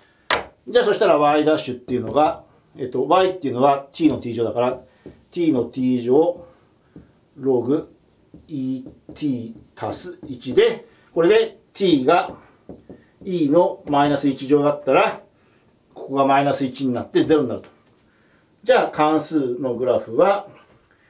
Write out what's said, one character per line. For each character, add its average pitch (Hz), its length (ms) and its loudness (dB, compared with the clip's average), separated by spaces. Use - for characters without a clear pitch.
じ 240 100 0
ゃ - 40 4
あ、 - 40 2
そ 403 80 2
し 180 60 -2
た 208 80 2
ら 160 100 4
y 147 280 2
ダ 156 80 4
ッ 151 40 0
シ 131 140 -6
ュ 123 40 -8
っ - 40 -12
て - 140 -12
い 120 60 -2
う - 20 -6
の 113 100 -8
が、 147 320 0
え 135 100 -10
っ - 40 -8
と、 131 180 -4
y 185 240 2
っ - 80 -10
て 139 80 -4
い 120 40 -4
う - 20 -4
の 123 80 -2
は 139 320 2
t 156 160 2
の 120 80 -4
t 117 160 -10
乗 117 100 -2
だ 107 80 -4
か 120 80 -4
ら、 127 220 -2
t 165 220 0
の 117 100 0
t 127 380 -2
乗、 147 440 2
ロ 131 240 0
グ 143 340 -4
E 131 360 -6
t 120 420 -6
足 104 220 -8
す 180 300 -14
一 127 260 -10
で、 214 320 2
こ 165 80 0
れ 170 80 6
で 220 300 2
t 160 300 2
が 170 320 2
E 165 220 0
の 175 400 2
マ 143 180 2
イ - 20 0
ナ 143 80 0
ス 143 120 -2
一 131 180 -6
乗 143 160 4
だ 147 80 2
っ - 140 -6
た 131 80 2
ら、 208 280 2
こ - 140 -16
こ 135 80 -8
が 139 100 2
マ 170 160 4
イ 143 40 0
ナ 135 80 0
ス 139 100 -4
一 131 240 -6
に 123 60 -2
な 113 100 -6
っ - 60 -20
て 156 160 0
ゼ 156 100 2
ロ 143 80 2
に 117 60 -4
な 104 60 -6
る 95 60 -10
と。 - 80 -20
じ 247 100 4
ゃ 180 120 2
あ、 - 20 -2
関 151 320 2
数 135 400 -2
の 123 160 -4
グ 123 100 -4
ラ 120 140 2
フ 113 160 -12
は、 196 320 2